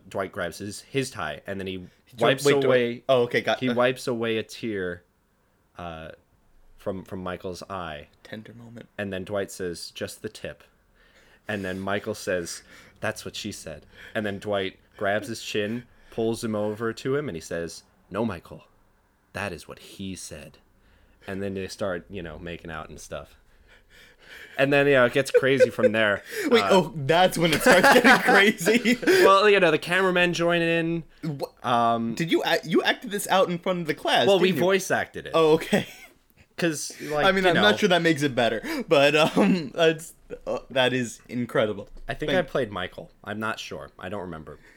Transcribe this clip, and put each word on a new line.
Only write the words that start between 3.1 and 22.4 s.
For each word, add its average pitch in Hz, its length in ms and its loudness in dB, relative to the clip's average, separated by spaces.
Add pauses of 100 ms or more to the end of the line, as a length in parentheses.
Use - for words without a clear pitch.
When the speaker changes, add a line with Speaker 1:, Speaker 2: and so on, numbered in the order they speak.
Speaker 2:
okay, 120 180 0
got 110 180 -2
Speaker 1:
He 127 80 -2
Speaker 2:
uh, 120 60 0
Speaker 1:
wipes 127 320 0
away 113 320 -2
a 107 40 -2
tear, 95 600 -8 (720)
uh, 80 360 -14 (680)
from, 95 260 -8
from 95 180 -12
Michael's 90 460 -10
eye. 82 400 -10 (160)
Speaker 2:
Tender 110 300 -16
moment. 117 420 -20
Speaker 1:
And 101 160 -6
then 92 120 -6
Dwight 98 260 -6
says, 87 440 -10
"Just - 280 -12
the 110 80 -10
tip." - 340 -14 (840)
And 104 180 -6
then 92 140 -6
Michael 101 360 -4
says, - 480 -6 (380)
"That's 104 260 -6
what - 100 -12
she 101 160 -8
said." 78 320 -16 (300)
And 110 100 -4
then 101 140 -4
Dwight 98 400 -4 (180)
grabs 104 320 -2
his 113 140 -10
chin, 110 420 -4 (260)
pulls 113 320 -2
him 110 120 -4
over 107 400 -4
to 135 220 -4
him, 147 120 -6
and 85 80 -8
he 78 60 -10
says, 85 400 -8 (280)
"No, 101 140 -4
Michael, 90 400 -10 (680)
that 95 180 -6
is 76 160 -14
what 65 100 -18
he 95 380 -12
said." - 400 -16 (680)
And 98 160 -8
then 98 100 -6
they 95 160 -8
start, 90 400 -6
you 95 140 -12
know, 80 160 -12
making 85 320 -12